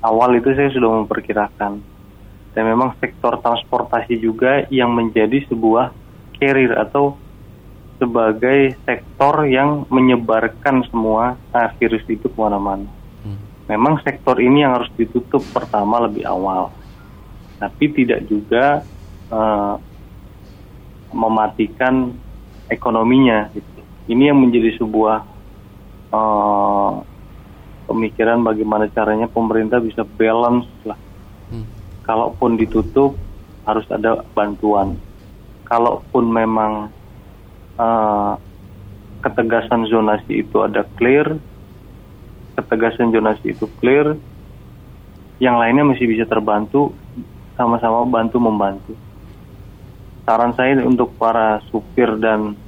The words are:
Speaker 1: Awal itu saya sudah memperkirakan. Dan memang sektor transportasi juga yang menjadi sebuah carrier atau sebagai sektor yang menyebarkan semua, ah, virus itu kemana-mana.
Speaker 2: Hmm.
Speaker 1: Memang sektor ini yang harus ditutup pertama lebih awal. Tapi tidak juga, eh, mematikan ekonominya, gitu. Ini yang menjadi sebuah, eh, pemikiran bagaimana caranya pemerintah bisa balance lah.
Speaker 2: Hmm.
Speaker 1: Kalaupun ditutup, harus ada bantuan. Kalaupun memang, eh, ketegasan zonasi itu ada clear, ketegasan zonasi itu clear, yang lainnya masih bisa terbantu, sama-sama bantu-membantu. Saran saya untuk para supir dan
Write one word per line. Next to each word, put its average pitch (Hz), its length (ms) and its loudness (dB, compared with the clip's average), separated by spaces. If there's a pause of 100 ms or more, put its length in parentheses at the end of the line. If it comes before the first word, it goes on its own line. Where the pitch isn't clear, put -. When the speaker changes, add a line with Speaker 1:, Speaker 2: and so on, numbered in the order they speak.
Speaker 1:
Awal 120 400 4
itu 131 160 2
saya 139 160 0
sudah 123 160 2 (140)
memperkirakan. 104 800 -4 (640)
Dan 110 160 -2
memang 117 320 0
sektor - 400 -4
transportasi 120 800 -2
juga 123 560 0
yang 123 160 2
menjadi 117 560 0
sebuah 113 480 0 (480)
carrier 135 400 2
atau 143 320 0 (880)
sebagai 123 720 2 (140)
sektor 143 580 0
yang 143 460 2
menyebarkan 123 1000 2
semua, 113 480 0 (160)
ah, 117 240 2
virus 113 320 0
itu 110 220 -4
kemana-mana. 101 560 -2 (340)
Speaker 2:
Hmm. - 160 -12 (320)
Speaker 1:
Memang 127 320 0
sektor 127 400 -2
ini 139 240 4
yang 123 160 2
harus 113 160 -6
ditutup 120 560 -2
pertama 110 540 0
lebih 107 180 -6
awal. 92 480 -4 (840)
Tapi 147 320 -2
tidak 120 340 0
juga, 117 560 0 (480)
eh, 107 460 0 (1400)
mematikan 113 1040 0 (560)
ekonominya, 117 800 2
gitu. - 300 -14 (260)
Ini 127 240 4
yang 139 100 6
menjadi 117 380 4
sebuah, 110 380 2 (920)
eh, 104 840 2 (920)
pemikiran 113 640 0
bagaimana 107 480 0
caranya 107 320 0
pemerintah 113 560 0
bisa 110 240 -6
balance 120 640 0 (160)
lah. 104 100 -10 (540)
Speaker 2:
Hmm. 113 160 -12 (400)
Speaker 1:
Kalaupun 117 480 0
ditutup, 117 580 2 (540)
harus 107 240 -2
ada 113 320 0 (100)
bantuan. 101 640 0 (680)
Kalaupun 117 580 0
memang, 113 480 0 (1040)
eh, 107 560 0 (880)
ketegasan 117 680 0
zonasi 107 520 0
itu - 200 -2
ada 104 240 -2 (120)
clear, 147 400 2 (1200)
ketegasan 113 560 0
zonasi 110 400 2
itu - 240 -6
clear, 147 400 2 (1200)
yang 123 240 2
lainnya 127 240 4
masih 123 240 2
bisa 110 160 0
terbantu, 107 680 0 (600)
sama-sama 117 560 2
bantu-membantu. 110 880 0 (1300)
Saran 117 320 2
saya 131 240 2
untuk 120 360 2
para 110 520 2
supir 113 480 0
dan 107 400 0 (100)